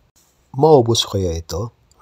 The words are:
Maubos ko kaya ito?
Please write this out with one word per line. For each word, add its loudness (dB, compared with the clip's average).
Maubos 4
ko -10
kaya -4
ito? -10